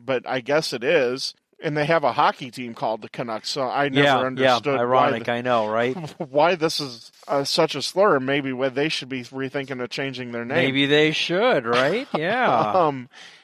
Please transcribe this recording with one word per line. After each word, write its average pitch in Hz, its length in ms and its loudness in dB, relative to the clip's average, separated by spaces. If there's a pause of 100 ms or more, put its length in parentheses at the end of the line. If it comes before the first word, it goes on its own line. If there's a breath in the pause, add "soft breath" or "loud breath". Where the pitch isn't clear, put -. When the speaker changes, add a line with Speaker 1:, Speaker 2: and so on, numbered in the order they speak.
Speaker 1:
but 127 220 -2
I 127 140 -4
guess 143 320 0
it 120 100 -6
is. 131 520 0 (280)
And 156 140 -4
they 151 100 0
have 165 180 2
a 123 80 2
hockey 147 380 0
team 120 240 -10
called 113 260 -2
the 120 80 -16
Canucks, 113 400 -8
so 143 140 -4
I 131 260 0
never 135 160 2
Speaker 2:
Yeah, 135 160 4
yeah, 127 60 0
Speaker 1:
understood 131 540 2
Speaker 2:
ironic, 127 400 2
Speaker 1:
why 117 140 -2
the, 120 40 -2
Speaker 2:
I - 40 -6
know, 117 260 2
right? 117 260 0
Speaker 1:
<laughs> 160 240 -12 (120)
why 156 260 4
this 156 240 -2
is, 123 300 -12 (180)
uh, 139 160 0
such - 300 0
a 139 80 -6
slur. 180 380 2
Maybe 135 300 -2
wh-, 127 240 -2
they 143 160 0
should 143 180 -8
be 127 140 -8
rethinking 131 600 -8
of 123 60 -6
changing 127 440 -8
their 120 120 -6
name. 123 120 -2
Speaker 2:
Maybe 135 300 2
they 151 260 4
should, 175 540 0
right? 139 440 0
Speaker 1:
<laughs> - 60 -4
Speaker 2:
Yeah. 202 560 0
Speaker 1:
Um, 147 360 0 (360 loud breath)